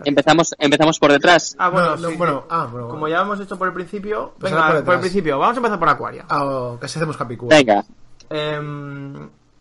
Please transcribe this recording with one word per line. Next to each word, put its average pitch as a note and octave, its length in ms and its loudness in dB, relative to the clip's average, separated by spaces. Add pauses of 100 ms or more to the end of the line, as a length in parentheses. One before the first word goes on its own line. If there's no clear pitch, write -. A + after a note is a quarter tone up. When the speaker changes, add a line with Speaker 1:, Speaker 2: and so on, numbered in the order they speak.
Speaker 1:
Empezamos, D3+ 540 2
empezamos D3+ 400 2
por C#3+ 120 6
detrás. F3+ 460 4
Speaker 2:
Ah, F3+ 120 2
bueno, F3 220 2
Speaker 3:
No, D3+ 40 -2
no, E3 140 -6
Speaker 2:
sí. D#3+ 60 -6
Speaker 3:
bueno, D#3+ 340 -2
ah, E3 220 -2
bueno, A#2+ 180 -10
Speaker 2:
Como B2 120 -10
Speaker 3:
bueno. D#3 140 -2
Speaker 2:
ya F3+ 80 2
hemos G3+ 160 -4
hecho G3 180 -10
por F#3 120 -2
el F3 40 -6
principio, G#3 680 -8
Speaker 3:
Pues C#3+ 120 -4
Speaker 2:
venga, D#3+ 160 2
Speaker 3:
ahora D#3 120 4
por C3 60 -4
Speaker 2:
por F3+ 80 4
el F3+ 60 2
Speaker 3:
detrás. F3+ 120 -2
Speaker 2:
principio. D#3 280 0
Vamos G#3+ 160 2
a - 20 -4
empezar A3 220 -2
por E3 100 2
Aquaria. B2+ 400 -4
Speaker 3:
Ah, D3 160 0
oh, B2 340 -4
casi C3+ 200 -8
hacemos D#3 180 -4
Capicúa. A#2+ 320 -8
Speaker 1:
Venga. A#2 340 6 (480)
Speaker 2:
Em, D3 960 -8 (340)